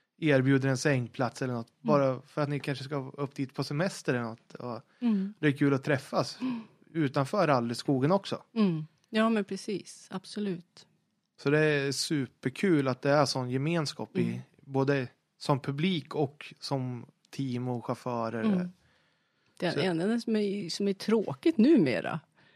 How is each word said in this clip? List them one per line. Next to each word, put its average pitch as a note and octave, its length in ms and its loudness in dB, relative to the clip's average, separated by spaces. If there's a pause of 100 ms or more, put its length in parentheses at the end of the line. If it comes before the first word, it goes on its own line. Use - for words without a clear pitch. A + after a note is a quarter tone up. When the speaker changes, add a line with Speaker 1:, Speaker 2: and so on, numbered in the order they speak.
(180)
Speaker 1:
erbjuder C3+ 520 4
en C3 80 2
sängplats B2+ 640 0
eller B2+ 120 -2
något. A#2 140 -6 (160)
Speaker 2:
Mm. D3+ 100 2
Speaker 1:
Bara C3+ 280 2
för - 200 -6
att C#3+ 80 0
ni C#3+ 100 -4
kanske C3+ 240 -6
ska C3+ 340 -8
upp C#3 180 -6
dit C3+ 180 -6
på C#3+ 100 -4
semester D3+ 500 -2
eller B2 100 -2
något. A2 300 -12
Och A#2+ 260 -10 (200)
Speaker 2:
Mm. G#3 400 -2
Speaker 1:
det D3+ 80 2
är D3 40 6
kul C#3 220 2
att C3 100 0
träffas - 580 -2
Speaker 2:
Mm. B3 200 -4 (320)
Speaker 1:
utanför D3+ 540 0
rallyskogen B2+ 640 2
också. - 320 -2 (120)
Speaker 2:
Mm. F3+ 300 2 (240)
Ja, A3 200 2
men A3 160 0
precis. - 640 -8
Absolut. F#3 760 -8 (560)
Speaker 1:
Så C#3+ 60 0
det D3 100 4
är D3 320 2
superkul C#3+ 960 0
att B2+ 140 -2
det C#3 100 2
är D3 140 6
sån B2+ 240 -2
gemenskap C#3 680 -2
i A#2+ 100 2
Speaker 2:
Mm. A#2+ 120 -6 (220)
Speaker 1:
både C3+ 460 0 (300)
som C#3+ 220 0
publik D3 560 -2
och - 440 -4
som B2+ 460 -6 (260)
team B2 360 -4
och B2 180 -6
chaufförer. A#2 580 -4
Speaker 2:
Mm. F3+ 280 0 (880)
Det F3 120 -2
Speaker 1:
Så - 80 -2
Speaker 2:
enda F#3 400 0
som A3+ 160 -2
är, G3+ 340 -2
som G3+ 180 -2
är G3 60 0
tråkigt G#3+ 640 0
numera, E3+ 600 4 (360)